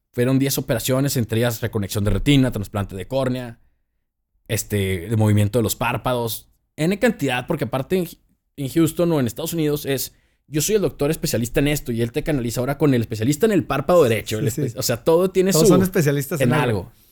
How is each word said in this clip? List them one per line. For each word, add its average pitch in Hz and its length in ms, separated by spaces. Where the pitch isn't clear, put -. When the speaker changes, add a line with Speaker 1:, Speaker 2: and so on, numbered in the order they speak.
Speaker 1:
Fueron 127 280
diez 135 180
operaciones, 135 580
entre 113 220
ellas 120 220
reconexión 107 440
de 104 60
retina, 131 400
trasplante 101 460
de 92 100
córnea, 127 540
este, 95 600
de 113 80
movimiento 107 440
de - 20
los 104 140
párpados. 120 720
N 175 220
cantidad, 131 480
porque 156 180
aparte 131 320
en, 170 120
en 139 120
Houston 165 440
o 151 80
en 123 80
Estados 156 260
Unidos 147 320
es, 135 280
"Yo 147 140
soy 190 120
el 208 80
doctor 143 300
especialista 123 480
en 143 80
esto", 143 240
y 113 100
él 117 80
te 147 140
canaliza 127 360
ahora 131 160
con 151 160
el 120 100
especialista 117 440
en 220 60
el 160 120
párpado 143 380
derecho. 110 380
Speaker 2:
Sí, 110 40
Speaker 1:
El 113 60
Speaker 2:
sí. 151 120
Speaker 1:
espe-, 127 160
o 127 40
sea, 120 220
todo 175 260
tiene 185 220
Speaker 2:
Todos 165 160
Speaker 1:
su 175 60
Speaker 2:
son 180 100
especialistas 147 560
Speaker 1:
en 127 80
Speaker 2:
en 120 60
algo. 123 260
Speaker 1:
algo. 98 120